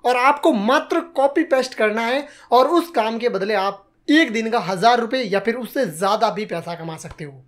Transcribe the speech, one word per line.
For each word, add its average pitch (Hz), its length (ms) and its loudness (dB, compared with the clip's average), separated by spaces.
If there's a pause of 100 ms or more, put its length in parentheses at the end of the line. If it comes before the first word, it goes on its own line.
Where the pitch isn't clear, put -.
और 247 140 2
आपको 285 340 4
मात्र 277 480 0 (160)
कॉपी 277 300 2
पेस्ट 262 280 0
करना 220 280 0
है 269 240 -2 (260)
और 262 160 6
उस 339 240 0
काम 226 260 -2
के 240 120 -2
बदले 196 260 -2
आप 196 300 -4 (240)
एक 294 220 4
दिन 226 180 -4
का 233 120 0
हजार 196 380 2
रुपए 247 220 -2
या 196 180 0
फिर 226 160 -2
उससे 254 320 -2
ज़्यादा 202 420 0
भी 208 160 -6
पैसा 170 280 -8
कमा 160 240 -12
सकते 156 260 -16
हो। 139 240 -18